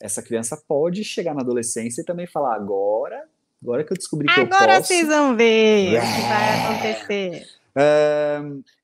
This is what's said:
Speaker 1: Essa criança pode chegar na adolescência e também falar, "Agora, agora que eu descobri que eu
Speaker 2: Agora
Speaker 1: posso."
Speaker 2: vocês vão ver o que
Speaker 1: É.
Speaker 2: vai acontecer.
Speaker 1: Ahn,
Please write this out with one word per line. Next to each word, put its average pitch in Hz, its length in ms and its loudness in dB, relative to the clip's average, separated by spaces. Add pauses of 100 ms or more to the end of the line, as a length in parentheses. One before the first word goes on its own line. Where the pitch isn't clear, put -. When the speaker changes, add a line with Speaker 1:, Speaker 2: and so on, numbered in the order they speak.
Speaker 1:
Essa 107 220 -8
criança 113 440 -6
pode 170 380 0
chegar 170 300 -6
na 139 80 -4
adolescência 120 580 -4
e 165 40 -8
também 175 220 -6
falar, 139 280 -2
"Agora, 107 760 -4 (340)
agora 123 220 -2
que - 80 -6
eu 185 40 -4
descobri 156 300 -6
que 349 140 0
eu 370 40 4
Speaker 2:
Agora 381 340 4
Speaker 1:
posso." - 100 -2
Speaker 2:
vocês 349 180 2
vão 294 300 2
ver 220 520 4
o - 40 0
que 220 40 4
Speaker 1:
É. 226 320 0
Speaker 2:
vai 214 320 0
acontecer. 214 840 -4 (300)
Speaker 1:
Ahn, 147 840 2 (220)